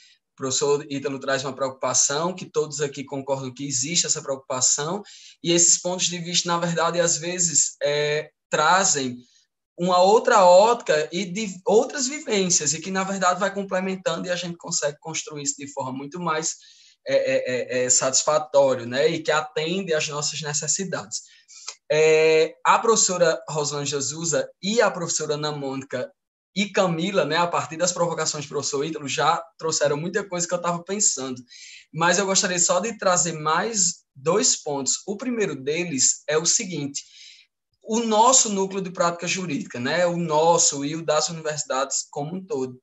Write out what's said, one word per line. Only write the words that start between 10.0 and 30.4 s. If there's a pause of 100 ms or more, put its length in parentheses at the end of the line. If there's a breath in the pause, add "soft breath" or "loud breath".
outra
ótica
e
de (180)
outras
vivências,
e
que,
na
verdade,
vai
complementando
e
a
gente
consegue
construir
isso
de
forma
muito
mais, (520 soft breath)
é,
é,
é,
é,
satisfatório,
né?
E
que
atende
às
nossas
necessidades. (680 loud breath)
É, (100)
a
professora
Rosângela
Zusa (120)
e
a
professora
Ana
Mônica (440)
e
Camila,
né,
a
partir
das
provocações
do
professor
Ítalo,
já (160)
trouxeram
muita
coisa